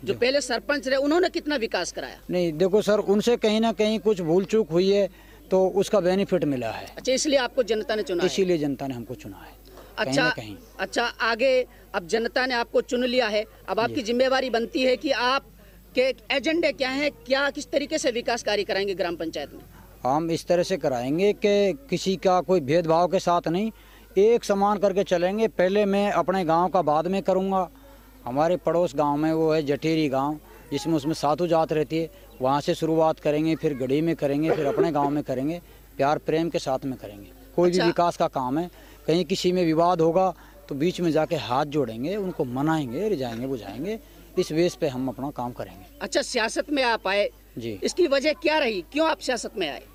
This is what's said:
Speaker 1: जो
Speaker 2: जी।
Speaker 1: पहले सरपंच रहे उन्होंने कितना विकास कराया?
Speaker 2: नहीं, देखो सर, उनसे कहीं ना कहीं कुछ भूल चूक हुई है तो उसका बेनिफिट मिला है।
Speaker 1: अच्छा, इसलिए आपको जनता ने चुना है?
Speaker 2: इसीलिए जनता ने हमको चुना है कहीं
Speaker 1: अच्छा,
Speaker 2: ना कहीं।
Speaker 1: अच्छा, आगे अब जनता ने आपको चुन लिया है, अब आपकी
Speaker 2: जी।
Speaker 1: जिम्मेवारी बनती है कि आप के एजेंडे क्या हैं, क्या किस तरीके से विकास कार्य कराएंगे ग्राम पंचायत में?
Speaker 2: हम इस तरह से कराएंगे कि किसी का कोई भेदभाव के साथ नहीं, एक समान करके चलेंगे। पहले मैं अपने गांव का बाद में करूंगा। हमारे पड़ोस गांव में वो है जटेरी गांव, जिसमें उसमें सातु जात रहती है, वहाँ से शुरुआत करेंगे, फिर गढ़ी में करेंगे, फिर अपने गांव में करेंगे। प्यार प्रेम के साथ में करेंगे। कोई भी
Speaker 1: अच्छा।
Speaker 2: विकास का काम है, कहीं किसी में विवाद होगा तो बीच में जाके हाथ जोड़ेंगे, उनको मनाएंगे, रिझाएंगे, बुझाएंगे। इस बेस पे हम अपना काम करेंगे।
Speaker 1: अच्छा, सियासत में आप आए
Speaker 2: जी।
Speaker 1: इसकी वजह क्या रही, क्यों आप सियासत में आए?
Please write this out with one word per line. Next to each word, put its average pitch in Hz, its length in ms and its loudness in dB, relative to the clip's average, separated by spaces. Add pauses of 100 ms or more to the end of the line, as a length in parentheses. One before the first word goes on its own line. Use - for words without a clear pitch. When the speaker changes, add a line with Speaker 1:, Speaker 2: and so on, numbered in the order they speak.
Speaker 1:
जो 185 80 -4
Speaker 2:
जी। 185 60 -4
Speaker 1:
पहले 269 220 2
सरपंच 262 480 -4
रहे 262 100 2
उन्होंने 320 320 2
कितना 294 260 -4
विकास 214 360 -4
कराया? 127 280 -12 (100)
Speaker 2:
नहीं, 175 220 0
देखो 185 300 2
सर, 208 160 2
उनसे 208 380 2
कहीं 220 240 2
ना 226 120 2
कहीं 214 280 0
कुछ 202 200 0
भूल 175 240 2
चूक 214 260 0
हुई 185 220 2
है - 400 -2 (180)
तो 190 180 4
उसका 196 320 2
बेनिफिट 180 440 0
मिला 123 260 -2
है। 101 160 -10 (100)
Speaker 1:
अच्छा, - 160 -2
इसलिए 277 260 2
आपको 247 240 0
जनता 220 320 -2
ने 214 80 -2
चुना 175 200 -2
है? 185 40 2
Speaker 2:
इसीलिए 180 320 0
जनता 139 280 -4
ने 135 80 -6
हमको 120 200 -10
चुना 107 220 -16
है - 160 -20 (440)
कहीं 208 100 -2
Speaker 1:
अच्छा, 135 160 2
Speaker 2:
ना 247 80 2
कहीं। 110 260 -8 (240)
Speaker 1:
अच्छा, 220 240 -2
आगे 240 600 0 (280)
अब 190 120 -4
जनता 226 400 0
ने 262 80 -2
आपको 240 280 0
चुन 247 220 -2
लिया 247 240 2
है, 214 160 0 (240)
अब 220 120 0
आपकी 233 140 0
Speaker 2:
जी। 294 80 -2
Speaker 1:
जिम्मेवारी 254 480 0
बनती 233 320 -2
है 254 140 2
कि 262 140 -4
आप 254 360 0 (480)
के 254 200 2 (160)
एजेंडे 302 420 0
क्या 262 180 -4
हैं, 285 200 -2 (160)
क्या 269 240 2
किस 285 200 -12
तरीके 302 280 -2
से 294 120 0
विकास 233 320 -2
कार्य 208 220 0
कराएंगे 196 300 -2
ग्राम 175 220 -2
पंचायत 160 360 -8
में? - 80 -18 (420)
Speaker 2:
हम 156 280 0
इस 160 160 -2
तरह 175 160 2
से 185 140 -2
कराएंगे 147 560 0
कि 202 400 2 (180)
किसी 185 260 -2
का 180 240 4
कोई 180 200 2
भेदभाव 160 480 2
के 180 100 2
साथ 175 300 0
नहीं, 196 220 0 (480)
एक 226 260 6
समान 202 340 2
करके 190 260 2
चलेंगे। 185 440 2
पहले 196 360 2
मैं 202 280 2
अपने 180 320 2
गांव 165 240 2
का 180 140 2
बाद 151 240 2
में 190 160 0
करूंगा। 190 460 0 (560)
हमारे 151 320 0
पड़ोस 165 380 0
गांव 147 220 0
में 156 160 0
वो 160 200 2
है 160 100 2
जटेरी 151 460 0
गांव, 139 320 -2 (320)
जिसमें 147 220 -2
उसमें 151 200 -2
सातु 151 320 0
जात 160 260 2
रहती 156 260 0
है, 160 120 -4 (320)
वहाँ 139 180 2
से 170 140 0
शुरुआत 160 460 2
करेंगे, 156 360 0
फिर 151 180 -2
गढ़ी 131 260 0
में 165 160 0
करेंगे, 147 340 0
फिर 151 160 0
अपने - 260 -2
गांव 143 180 0
में 147 140 -2
करेंगे। 143 360 -4 (360)
प्यार 143 220 0
प्रेम 160 320 -2
के 165 80 -4
साथ 135 260 -4
में 131 140 -6
करेंगे। 101 320 -18 (260)
कोई 175 140 4
भी 175 60 0
Speaker 1:
अच्छा। 180 100 2
Speaker 2:
विकास 170 300 2
का 170 120 0
काम 135 300 -2
है, 175 120 -4 (360)
कहीं 170 180 2
किसी 180 280 0
में 185 120 2
विवाद 170 360 2
होगा 170 320 2 (360)
तो 151 60 -8
बीच 170 260 -2
में 170 120 0
जाके 156 240 0
हाथ 123 300 0
जोड़ेंगे, 139 500 -4
उनको 185 280 -4
मनाएंगे, 143 640 -2
रिझाएंगे, 127 380 -4
बुझाएंगे। 131 520 -8 (400)
इस 180 140 -2
बेस 165 220 0
पे 160 140 -2
हम 131 200 -4
अपना 139 220 -8
काम 123 220 -8
करेंगे। 95 340 -14 (160)
Speaker 1:
अच्छा, 202 200 0
सियासत 233 480 -4
में 277 120 0
आप 226 260 0
आए 202 200 2 (300)
Speaker 2:
जी। 113 260 -6
Speaker 1:
इसकी 349 220 2
वजह 277 260 2
क्या 302 260 0
रही, 226 340 -2
क्यों 320 160 2
आप 311 100 -2
सियासत 233 400 -6
में 165 120 -2
आए? 123 120 -12 (120)